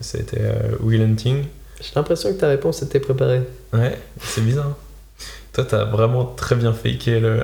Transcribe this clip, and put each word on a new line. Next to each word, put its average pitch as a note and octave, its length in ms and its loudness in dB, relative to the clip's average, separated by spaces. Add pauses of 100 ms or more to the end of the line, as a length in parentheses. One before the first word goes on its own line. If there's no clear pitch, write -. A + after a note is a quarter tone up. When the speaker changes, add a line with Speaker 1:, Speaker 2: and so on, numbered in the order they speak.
Speaker 1:
c'était, A2+ 400 -4
euh, G#2+ 120 0 (280)
Will A2 220 4
Hunting. B2 400 2 (360)
Speaker 2:
J'ai - 160 -14
l'impression E3 380 0
que F#3+ 60 -4
ta D#3 80 2
réponse C3+ 340 0
était C3+ 180 0
préparée. C3 420 2 (300)
Speaker 1:
Ouais, A#2+ 260 2 (240)
c'est - 220 -4
bizarre. C#3+ 320 0 (800)
Toi, B2+ 120 0
t'as G#2+ 200 2
vraiment A#2 400 2
très - 300 -2
bien A#2 180 2
faké A#2 460 0
le « A2+ 240 2